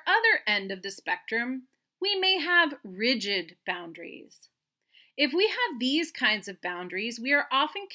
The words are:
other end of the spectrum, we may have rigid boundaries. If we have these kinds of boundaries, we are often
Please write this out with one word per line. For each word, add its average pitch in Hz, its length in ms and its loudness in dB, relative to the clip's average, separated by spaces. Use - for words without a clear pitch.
other 427 400 4
end 196 240 0
of 190 100 -8
the 196 100 -8
spectrum, 240 720 -4
we 403 140 0
may 381 240 2
have 330 340 4
rigid 196 720 -2
boundaries. 170 800 -10
If 277 160 2
we 392 140 4
have 415 320 -2
these 285 300 2
kinds 214 380 0
of 190 140 -10
boundaries, 180 600 -6
we 262 120 0
are 285 180 4
often 392 440 0